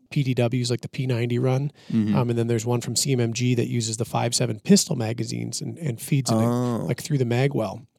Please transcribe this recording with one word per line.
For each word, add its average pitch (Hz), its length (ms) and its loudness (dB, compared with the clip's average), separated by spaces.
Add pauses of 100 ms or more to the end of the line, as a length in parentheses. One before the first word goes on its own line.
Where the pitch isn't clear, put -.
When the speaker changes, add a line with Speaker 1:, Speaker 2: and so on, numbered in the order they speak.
Speaker 1:
P 147 140 0
D 127 100 0
Ws, 120 380 0
like 117 80 0
the - 80 -10
P - 180 -6
ninety, 120 320 0
run. 131 320 0 (220)
Speaker 2:
Mm-hmm. 107 240 2
Speaker 1:
Um, 120 140 2
and 117 100 0
then 117 80 0
there's 113 180 0
one 123 140 0
from 120 160 -4
C 139 160 0
M 127 80 2
M 117 140 0
G 123 220 2
that 120 120 2
uses 113 300 -2
the 117 80 -2
five 120 280 0
seven 113 280 -2
pistol 196 340 4
magazines 117 640 -4
and, 117 180 -8
and 131 220 -4
feeds 135 300 0
them 113 100 4
in, 113 60 4
Speaker 2:
Oh. 120 400 0
Speaker 1:
like, - 160 -2
through 147 160 -2
the 127 80 2
mag 127 280 2
well. 110 280 -2 (180)